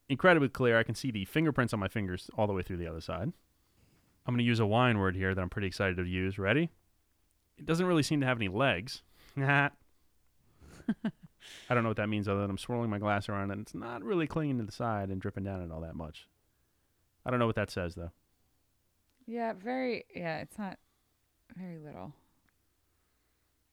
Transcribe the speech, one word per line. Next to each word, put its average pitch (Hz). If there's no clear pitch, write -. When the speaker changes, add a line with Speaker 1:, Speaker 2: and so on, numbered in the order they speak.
Speaker 1:
Incredibly 143
clear. 120
I -
can 113
see 135
the 104
fingerprints 147
on 110
my 95
fingers 92
all 107
the 101
way 92
through 92
the 85
other 80
side. 87
I'm 123
gonna 120
use 120
a 113
wine 117
word 95
here 95
that 92
I'm 90
pretty 101
excited 92
to 92
use. 92
Ready? 120
It 147
doesn't 165
really 170
seem 147
to 135
have 127
any 104
legs. 107
<laughs> -
I 143
don't 117
know 113
what 107
that 107
means 104
other 101
than 101
I'm 95
swirling 117
my 104
glass 101
around 101
and 101
it's -
not -
really 175
clinging 147
to 113
the 98
side 104
and 95
dripping 98
down 95
it 85
all 80
that 82
much. 80
I -
don't 127
know 120
what 107
that 104
says, 87
though. 85
Speaker 2:
Yeah, 226
very, 240
yeah, 170
it's -
not, 196
very 175
little. 147